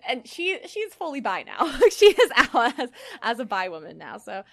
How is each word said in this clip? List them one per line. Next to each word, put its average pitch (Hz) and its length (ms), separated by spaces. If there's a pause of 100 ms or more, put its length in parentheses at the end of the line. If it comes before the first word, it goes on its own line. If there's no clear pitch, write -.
and 240 220
she, 349 400
she's 415 240
fully 285 300
bi 185 200
now. 254 300 (120)
<laughs> 427 60
She - 160
is 415 300
out 240 420
as, 269 120 (320)
as 220 180
a 247 60
bi 185 240
woman 156 260
now. 160 220
So 190 340